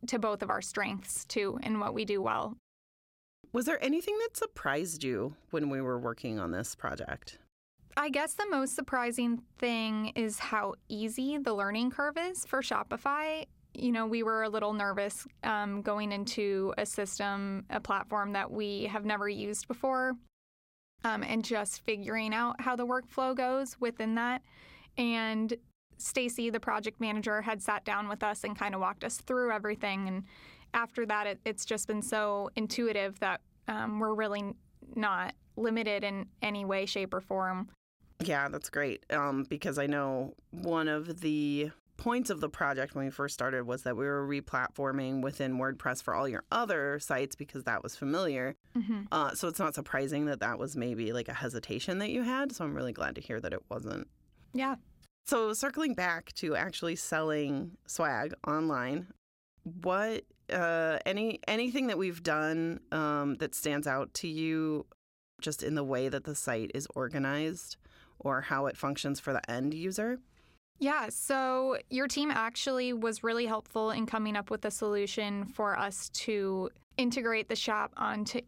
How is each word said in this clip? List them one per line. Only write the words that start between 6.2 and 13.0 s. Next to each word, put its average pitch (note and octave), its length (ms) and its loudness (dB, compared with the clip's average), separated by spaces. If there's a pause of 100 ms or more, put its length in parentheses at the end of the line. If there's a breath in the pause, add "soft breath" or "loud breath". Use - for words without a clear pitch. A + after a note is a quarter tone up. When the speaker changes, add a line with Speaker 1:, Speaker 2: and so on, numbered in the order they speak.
Speaker 2:
on F2 120 0
this F#2 240 -2
project? - 640 -6 (580)
Speaker 1:
I D4 120 2
guess D4 240 2
the G#4 160 0
most C4+ 260 2
surprising A#3+ 680 2 (160)
thing A3 580 2
is A3 220 0
how G#3 380 0 (140)
easy A3+ 480 -2
the B3+ 160 0
learning G#3 380 2
curve D4 260 0
is F4+ 280 -2
for C4+ 160 0
Shopify. C#4+ 840 0 (280)